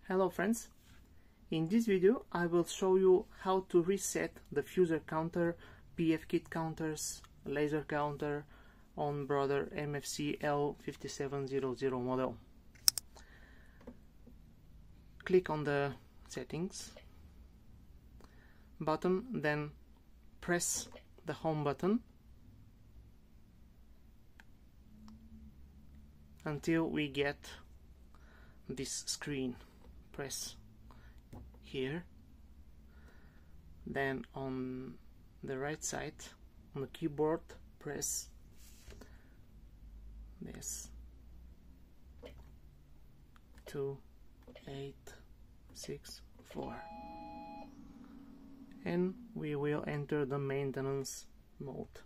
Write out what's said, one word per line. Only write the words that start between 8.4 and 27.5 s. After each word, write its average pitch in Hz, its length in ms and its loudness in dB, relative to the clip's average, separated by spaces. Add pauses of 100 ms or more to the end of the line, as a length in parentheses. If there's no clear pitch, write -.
on 143 300 0
Brother 139 500 4
M 147 180 0
F 143 120 -4
C 147 340 0
L 147 400 2
fifty-seven 139 680 -4
zero 131 280 2
zero 127 260 2
model. 127 380 2 (3000)
Click 185 240 8
on 151 140 2
the 143 280 4 (340)
settings - 680 -4 (1900)
button, 180 500 4
then 151 420 2 (680)
press - 480 2 (380)
the 151 80 -2
home 151 300 2
button 175 360 4 (4000)
until 165 420 4
we 151 200 2
get 139 280 2 (1300)